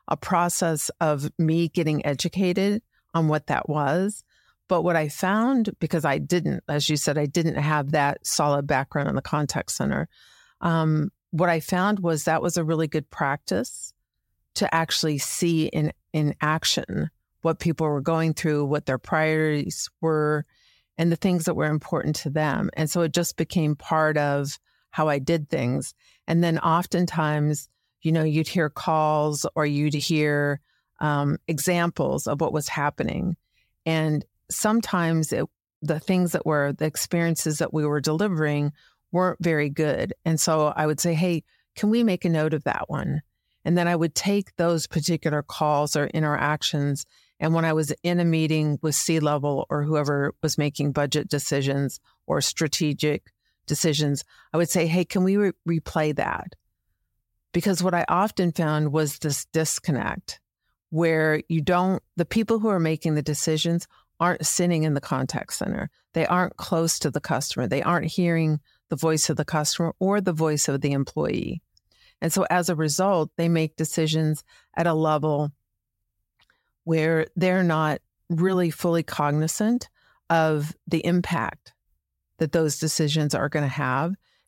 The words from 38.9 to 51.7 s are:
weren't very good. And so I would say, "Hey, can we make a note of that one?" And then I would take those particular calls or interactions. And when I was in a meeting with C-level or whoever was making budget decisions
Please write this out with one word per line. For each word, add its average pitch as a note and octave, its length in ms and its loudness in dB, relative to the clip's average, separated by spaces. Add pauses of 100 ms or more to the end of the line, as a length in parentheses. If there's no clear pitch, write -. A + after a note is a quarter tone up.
weren't F#3 300 0
very D#3 280 2
good. D3+ 440 0 (120)
And D#3+ 140 2
so D3+ 360 2
I D#3 100 0
would D3+ 140 0
say, F3 140 0
"Hey, E3 300 0 (320)
can G#3 140 0
we A#3 140 4
make F#3 220 2
a F3 40 2
note D#3 240 2
of D3 100 -2
that - 260 -4
one?" D3 320 -4 (420)
And F3 140 2
then F3 100 2
I F3 80 2
would E3 200 0
take G3+ 400 -2
those E3+ 320 0
particular D3+ 560 0
calls D3 520 0
or D3 120 0
interactions. D3 960 0 (340)
And D#3+ 140 2
when E3 120 2
I D#3+ 80 2
was D#3 200 0 (100)
in F3 160 0
a F3 60 2
meeting D#3 560 2
with D#3 140 0
C-level D3 760 0
or D3 140 -2
whoever C#3+ 580 0
was D3+ 160 -2
making D3 360 0
budget D3 360 0
decisions C#3 680 -2 (260)